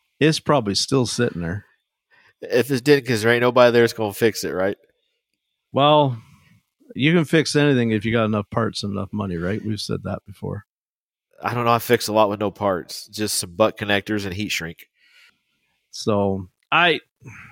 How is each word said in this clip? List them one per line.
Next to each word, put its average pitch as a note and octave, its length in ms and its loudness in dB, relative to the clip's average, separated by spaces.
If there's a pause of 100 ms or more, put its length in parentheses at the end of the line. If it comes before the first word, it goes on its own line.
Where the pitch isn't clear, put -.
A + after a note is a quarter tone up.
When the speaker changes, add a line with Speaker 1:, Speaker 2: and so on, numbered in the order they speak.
(200)
Speaker 1:
it's D#3 180 2
probably A2 380 0
still C3 300 0
sitting G#2 360 -4
there. F2 220 -8 (760)
Speaker 2:
If A#2+ 300 -2
it B2+ 140 -2
didn't, C#3+ 220 4
'cause A2+ 160 0
there A#2 100 4
ain't A#2+ 100 2
nobody B2 300 6
there A#2 100 6
that's A#2 100 4
gonna G#2+ 200 -4
fix A2 320 0
it, E2+ 60 -6
right? F#2 260 -2 (960)
Speaker 1:
Well, C#3 500 2 (720)
you D3 200 2
can E3+ 100 4
fix D3+ 320 0
anything C3+ 340 2
if G#2+ 140 0
you A2+ 80 -2
got A2+ 140 0
enough G#2+ 240 -2
parts A2 340 -4
and G2+ 80 -6
enough F#2+ 200 -8
money, G2+ 240 -6
right? F2+ 280 -6
We've G#2+ 160 -6
said G2 240 -8
that F#2+ 220 -8
before. G2 400 -12 (760)
Speaker 2:
I - 120 -4
don't A#2+ 100 -2
know. A#2 80 4
I A#2 80 4
fix - 260 0
a G#2 60 -6
lot G#2+ 180 4
with G#2 80 -4
no G#2 140 -2
parts, F#2+ 560 -4
just G#2 300 -6
some F2 180 -10
butt G#2+ 200 2
connectors G2+ 480 -2
and F#2+ 100 -8
heat G#2 160 -6
shrink. - 360 -8 (1040)
Speaker 1:
So G2 580 -2 (220)
I, D#3+ 300 2 (520)